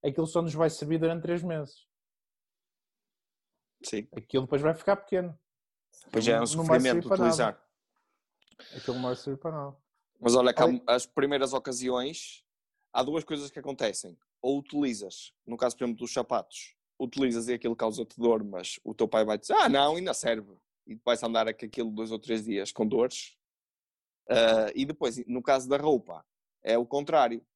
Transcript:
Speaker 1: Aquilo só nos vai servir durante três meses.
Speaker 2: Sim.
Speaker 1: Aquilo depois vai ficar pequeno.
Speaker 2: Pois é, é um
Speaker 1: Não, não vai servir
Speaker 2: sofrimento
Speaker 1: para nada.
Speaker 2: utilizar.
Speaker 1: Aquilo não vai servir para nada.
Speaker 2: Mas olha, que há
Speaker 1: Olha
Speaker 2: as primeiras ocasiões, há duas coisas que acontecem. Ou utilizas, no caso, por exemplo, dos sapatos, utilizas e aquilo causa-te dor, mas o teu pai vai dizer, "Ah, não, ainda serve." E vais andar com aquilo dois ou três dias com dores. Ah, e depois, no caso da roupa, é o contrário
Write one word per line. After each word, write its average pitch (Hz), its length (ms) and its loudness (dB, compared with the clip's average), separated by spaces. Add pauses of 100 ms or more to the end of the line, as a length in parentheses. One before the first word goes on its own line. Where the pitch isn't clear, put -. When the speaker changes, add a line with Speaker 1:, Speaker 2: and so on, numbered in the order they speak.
Speaker 1:
Aquilo 147 220 0
só 170 160 0
nos 160 120 -2
vai 156 160 2
servir 156 280 -2
durante 165 240 0
três 170 200 -2
meses. 156 440 -6 (2000)
Speaker 2:
Sim. 110 220 -6 (100)
Speaker 1:
Aquilo 131 280 -2
depois 139 180 -2
vai 156 120 2
ficar 202 220 0
pequeno. 180 400 -4 (760)
Speaker 2:
Pois 113 160 0
é, 117 40 4
é 113 80 4
um 117 40 0
Speaker 1:
Não, 131 120 -4
não 165 80 -2
vai 160 160 6
servir 131 220 2
Speaker 2:
sofrimento - 60 -8
Speaker 1:
para 190 80 2
nada. - 120 4
Speaker 2:
utilizar. 123 340 0 (1120)
Speaker 1:
Aquilo 127 200 -6
não 127 80 -6
vai 127 120 -2
servir 139 220 -8
para 165 120 -8
nada. 143 260 -10 (440)
Speaker 2:
Mas 120 140 2
olha, 123 200 6
que - 80 4
há 120 40 6
Speaker 1:
Olha 123 200 0
Speaker 2:
as 123 200 2
primeiras 139 460 0
ocasiões, 127 920 -6 (480)
há 127 100 0
duas 151 220 -2
coisas 143 260 -8
que - 80 -14
acontecem. 123 580 -6 (260)
Ou 139 160 2
utilizas, 127 720 -4 (140)
no 117 100 -8
caso, 120 200 0
por 127 80 -4
exemplo, 117 140 -4
dos 120 140 -8
sapatos, - 640 -4 (260)
utilizas 120 480 -2
e 123 60 0
aquilo 117 200 -2
causa-te 110 440 -4
dor, 113 260 4
mas 95 400 -10
o 110 100 -8
teu 110 140 2
pai 110 160 4
vai 104 140 0
dizer, - 160 -2
"Ah, 381 140 6
não, 143 280 4
ainda 180 180 -4
serve." 107 420 -4 (300)
E - 80 -14 (100)
vais 120 180 2
andar 113 300 2
com 117 140 -10
aquilo 113 240 -4
dois 110 220 -6
ou 110 60 -6
três 110 260 -4
dias 101 280 -4
com 110 140 -2
dores. 120 500 -2 (960)
Ah, 113 440 6
e 135 100 -2
depois, 135 420 -4
no 120 160 -4
caso 131 260 2
da 139 80 2
roupa, 131 480 0 (380)
é 113 160 2
o 120 80 -2
contrário 139 580 0 (120)